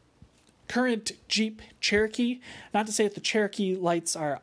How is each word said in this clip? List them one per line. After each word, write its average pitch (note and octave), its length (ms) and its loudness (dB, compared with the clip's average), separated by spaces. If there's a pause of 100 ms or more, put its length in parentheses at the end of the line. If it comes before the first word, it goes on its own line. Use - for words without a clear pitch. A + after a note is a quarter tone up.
(680)
current A#3+ 440 0 (180)
Jeep A3 320 0 (180)
Cherokee. A3 600 2 (340)
Not G#3+ 140 2
to G#3+ 40 -6
say G#3+ 120 2
that G#3 100 2
the - 80 -10
Cherokee G3+ 540 0
lights E3+ 400 0
are D3+ 280 -2